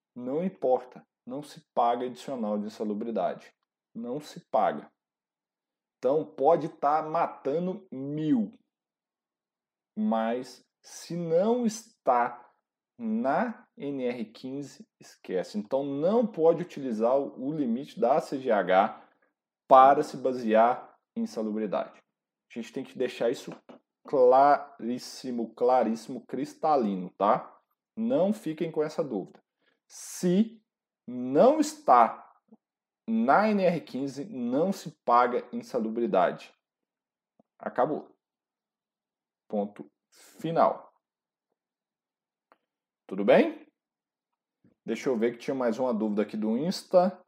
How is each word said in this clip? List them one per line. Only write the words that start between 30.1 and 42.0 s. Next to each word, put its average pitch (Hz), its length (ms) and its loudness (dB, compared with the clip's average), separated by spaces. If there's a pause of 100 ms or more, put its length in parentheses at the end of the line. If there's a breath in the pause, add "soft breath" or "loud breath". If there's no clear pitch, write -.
não 139 520 4
está - 720 4 (760)
na 127 420 2
N 202 140 0
R 170 180 2
quinze, 135 440 -8
não 127 460 -2
se - 180 -10 (160)
paga 123 480 2
insalubridade. 110 960 -2 (1080)
Acabou. 127 500 -4 (1400)
Ponto 104 400 -6 (220)
final. - 840 -2 (2250)